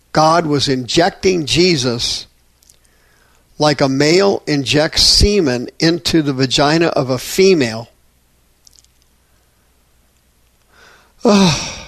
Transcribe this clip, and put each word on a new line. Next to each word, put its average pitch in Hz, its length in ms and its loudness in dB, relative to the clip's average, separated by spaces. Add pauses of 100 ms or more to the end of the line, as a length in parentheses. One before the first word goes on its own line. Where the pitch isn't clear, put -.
(120)
God 160 340 2
was 143 220 -2
injecting 165 760 -2
Jesus 127 800 -2 (1300)
like 147 220 0
a 143 80 2
male 160 580 2
injects 147 560 0
semen 160 680 2 (100)
into 165 440 0
the 143 100 -2
vagina 143 560 0
of 131 220 -2
a 127 80 -2
female. 131 680 0 (3250)
<sighs> 196 640 0